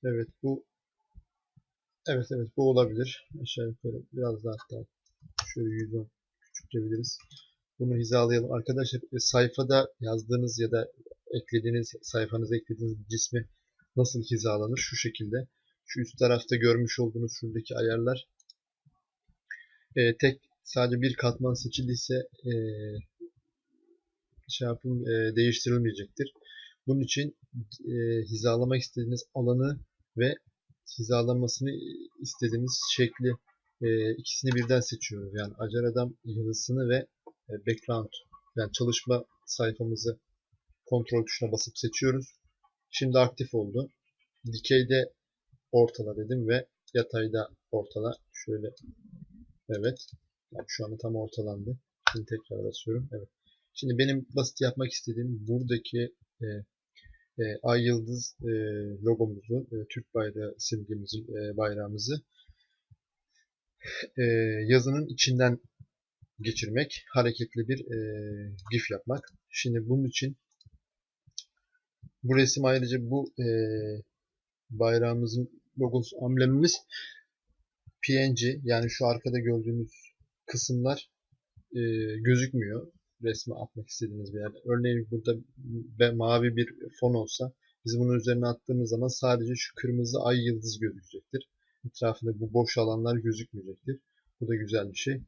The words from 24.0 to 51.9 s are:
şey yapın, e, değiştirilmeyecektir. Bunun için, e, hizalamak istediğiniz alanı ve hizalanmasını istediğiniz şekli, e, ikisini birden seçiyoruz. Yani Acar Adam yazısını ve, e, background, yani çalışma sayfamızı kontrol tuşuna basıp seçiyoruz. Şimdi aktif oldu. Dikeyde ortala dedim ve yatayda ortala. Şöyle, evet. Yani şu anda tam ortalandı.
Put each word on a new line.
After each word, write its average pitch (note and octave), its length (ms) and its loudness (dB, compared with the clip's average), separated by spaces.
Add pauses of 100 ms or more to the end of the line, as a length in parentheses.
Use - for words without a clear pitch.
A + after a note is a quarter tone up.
şey B2 200 -4
yapın, B2 360 -2
e, A2+ 320 2
değiştirilmeyecektir. A#2 960 2 (540)
Bunun C3+ 140 2
için, C#3+ 360 -2 (520)
e, B2 60 -4 (280)
hizalamak A#2 580 2
istediğiniz A#2+ 440 -4 (100)
alanı C3 460 2 (360)
ve B2+ 180 2 (640)
hizalanmasını B2 720 2 (500)
istediğiniz B2 600 -2 (160)
şekli, B2 360 2 (500)
e, A2 320 2
ikisini - 400 -4
birden B2 260 4
seçiyoruz. G2+ 540 -8
Yani G2+ 240 -6
Acar A2 260 -2
Adam A#2+ 400 0
yazısını A2+ 640 -2
ve, C3 180 2 (440)
e, - 20 -10 (140)
background, A2+ 420 -2 (480)
yani G#2+ 160 -2
çalışma A#2+ 520 0 (220)
sayfamızı A2+ 760 -2 (640)
kontrol A#2 400 2
tuşuna A2+ 260 -2
basıp - 260 -4
seçiyoruz. C3 480 0 (640)
Şimdi C3 280 2
aktif B2 360 2
oldu. A2+ 360 0 (640)
Dikeyde B2+ 600 4 (600)
ortala A#2 440 4
dedim A2 320 -2
ve B2+ 180 2 (280)
yatayda A2 540 0 (220)
ortala. G#2+ 420 -4 (200)
Şöyle, G#2+ 340 -8 (1000)
evet. A2+ 300 -2 (540)
Yani - 160 -10
şu - 160 -6
anda G#2+ 180 -8
tam A2+ 140 -2
ortalandı. A2 600 -6 (340)